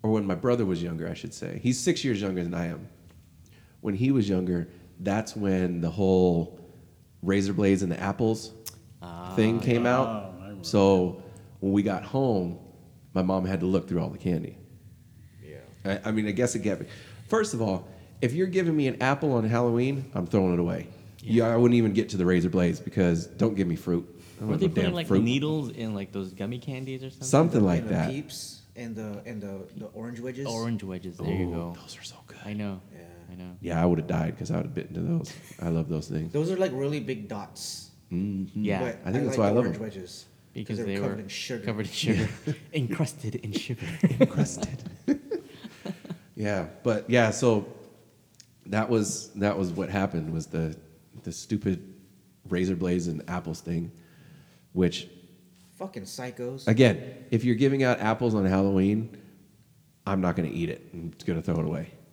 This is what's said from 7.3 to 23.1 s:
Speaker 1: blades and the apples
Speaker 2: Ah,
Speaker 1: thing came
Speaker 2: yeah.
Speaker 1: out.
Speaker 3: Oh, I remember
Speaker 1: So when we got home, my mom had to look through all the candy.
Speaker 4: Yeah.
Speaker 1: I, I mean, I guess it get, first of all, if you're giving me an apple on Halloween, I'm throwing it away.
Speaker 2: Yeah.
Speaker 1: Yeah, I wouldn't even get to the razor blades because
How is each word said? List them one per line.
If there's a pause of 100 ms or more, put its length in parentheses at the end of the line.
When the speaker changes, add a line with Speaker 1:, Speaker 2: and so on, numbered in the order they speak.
Speaker 1:
blades
and
the
apples (500)
Speaker 2:
Ah,
Speaker 1:
thing
came
Speaker 2:
yeah.
Speaker 1:
out.
Speaker 3:
Oh,
I
remember
Speaker 1:
So (360)
when
we
got
home, (540)
my
mom
had
to
look
through
all
the
candy. (880)
Speaker 4:
Yeah.
Speaker 1:
I,
I
mean,
I
guess
it
get, (420)
first
of
all, (320)
if
you're
giving
me
an
apple
on
Halloween,
I'm
throwing
it
away. (360)
Speaker 2:
Yeah.
Speaker 1:
Yeah,
I
wouldn't
even
get
to
the
razor
blades
because